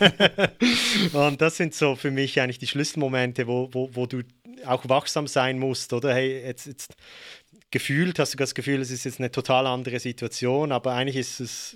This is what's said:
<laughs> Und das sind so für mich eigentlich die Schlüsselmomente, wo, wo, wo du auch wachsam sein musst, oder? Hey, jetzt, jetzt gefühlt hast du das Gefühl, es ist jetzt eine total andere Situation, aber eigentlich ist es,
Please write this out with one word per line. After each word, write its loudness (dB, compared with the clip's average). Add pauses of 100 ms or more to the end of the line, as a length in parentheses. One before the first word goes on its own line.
(460)
<laughs> 2
Und 2
das 4
sind 0
so 2
für -2
mich 0
eigentlich -2
die -8
Schlüsselmomente, -2
wo, -2
wo, -4
wo -2
du -4 (440)
auch 0
wachsam 2
sein 0
musst, -2
oder? 2
Hey, 0
jetzt, -10
jetzt -16 (760)
gefühlt 0
hast 2
du -8
das -2
Gefühl, 0
es -4
ist -6
jetzt -6
eine -2
total 2
andere -2
Situation, -2
aber 0
eigentlich -2
ist -4
es, -10